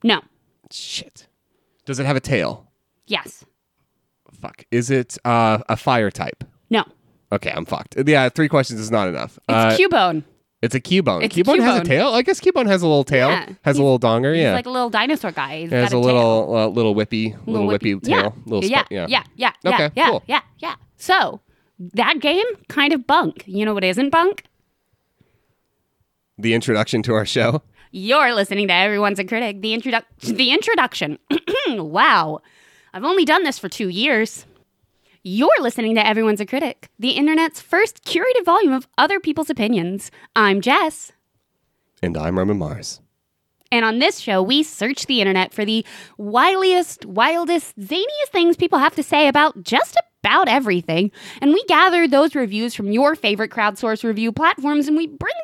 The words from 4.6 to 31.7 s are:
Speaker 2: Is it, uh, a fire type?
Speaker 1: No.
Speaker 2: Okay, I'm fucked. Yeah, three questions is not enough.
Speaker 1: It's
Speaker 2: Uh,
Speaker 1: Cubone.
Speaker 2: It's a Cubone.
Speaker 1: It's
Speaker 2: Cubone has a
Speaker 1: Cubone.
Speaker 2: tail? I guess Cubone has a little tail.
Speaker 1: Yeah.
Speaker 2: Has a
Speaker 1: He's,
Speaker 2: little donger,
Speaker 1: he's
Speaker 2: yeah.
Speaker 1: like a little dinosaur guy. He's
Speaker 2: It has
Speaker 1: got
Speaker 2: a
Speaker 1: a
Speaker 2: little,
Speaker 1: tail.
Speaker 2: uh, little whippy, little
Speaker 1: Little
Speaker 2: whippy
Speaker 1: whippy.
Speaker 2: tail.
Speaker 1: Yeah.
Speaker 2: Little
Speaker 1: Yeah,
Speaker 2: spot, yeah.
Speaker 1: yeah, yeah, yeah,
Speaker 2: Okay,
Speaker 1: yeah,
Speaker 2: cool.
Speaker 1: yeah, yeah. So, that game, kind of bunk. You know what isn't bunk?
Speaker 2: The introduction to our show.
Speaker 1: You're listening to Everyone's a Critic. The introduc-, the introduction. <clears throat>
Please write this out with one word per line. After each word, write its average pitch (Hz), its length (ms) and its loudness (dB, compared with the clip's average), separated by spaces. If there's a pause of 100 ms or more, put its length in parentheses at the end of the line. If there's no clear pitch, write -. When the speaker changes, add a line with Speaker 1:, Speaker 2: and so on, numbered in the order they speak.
Speaker 2:
Is 120 220 0
it, 127 340 -2
uh, 117 320 4 (100)
a 113 80 -2
fire 113 360 0
type? - 320 -10 (260)
Speaker 1:
No. 220 140 2 (480)
Speaker 2:
Okay, - 200 -4
I'm 82 140 -6
fucked. - 300 -8 (100)
Yeah, 139 240 2
three 160 180 0
questions 127 320 -2
is 110 120 -8
not 104 160 0
enough. 69 320 -8 (100)
Speaker 1:
It's - 0 -
Speaker 2:
Uh, 113 260 2
Speaker 1:
Cubone. 202 480 2 (360)
Speaker 2:
It's - 140 -4
a 131 80 0
Cubone. 135 420 0
Speaker 1:
It's - 120 -2
Speaker 2:
Cubone 208 240 4
has 233 180 4
a - 40 0
Speaker 1:
Cubone. - 40 -2
Speaker 2:
tail? 165 300 2
I 247 80 2
guess - 180 -2
Cubone 359 240 2
has 190 160 2
a 170 60 2
little 143 160 4
tail. 131 260 2
Speaker 1:
Yeah. 170 160 -2 (160)
Speaker 2:
Has 143 140 2
a - 20 -2
Speaker 1:
He's, - 0 -
Speaker 2:
little 135 220 4
donger, 120 340 2
Speaker 1:
he's 165 80 0
Speaker 2:
yeah. 117 140 2
Speaker 1:
like - 100 -2
a 247 60 -10
little 247 180 -2
dinosaur 226 420 -2
guy. 147 280 -6
He's 165 120 -8
Speaker 2:
It 139 40 0
has 123 160 2
Speaker 1:
got 123 60 2
Speaker 2:
a - 20 2
Speaker 1:
a - 20 2
Speaker 2:
little, 117 460 4
Speaker 1:
tail. 104 80 -2
Speaker 2:
uh, 110 120 2
little 107 280 2
whippy, 110 500 -2
little 107 220 -2
Speaker 1:
Little - 20 0
Speaker 2:
whippy 101 260 0
Speaker 1:
whippy. - 80 -8
Speaker 2:
tail. 220 320 0
Speaker 1:
Yeah. - 60 -20 (100)
Speaker 2:
Little 143 160 0
Speaker 1:
Yeah, 254 120 0
Speaker 2:
spot, - 120 -4
yeah. 92 160 -4
Speaker 1:
yeah, 240 160 -2 (120)
yeah, 240 160 -2 (120)
yeah, 185 60 0
Speaker 2:
Okay, 160 260 0
Speaker 1:
yeah, 277 140 4
Speaker 2:
cool. - 160 -2
Speaker 1:
yeah, 269 160 -2 (160)
yeah. 330 180 -12 (220)
So, 240 440 0 (520)
that 240 280 0
game, 339 220 0 (260)
kind 294 220 0
of 269 140 -2
bunk. 285 400 0
You 202 200 -4
know 214 100 -2
what 196 80 -4
isn't 196 260 0
bunk? 349 360 0 (1900)
Speaker 2:
The 113 160 0
introduction 113 500 0
to 120 100 -2
our 107 120 0
show. 120 380 0 (280)
Speaker 1:
You're 240 420 0
listening 202 340 -2
to 180 60 2
Everyone's 202 460 2
a 196 40 -2
Critic. 208 380 -6
The 220 160 -4
introduc-, 233 260 -2 (180)
the 240 300 0
introduction. 285 720 -2
<clears throat> - 60 -10 (400)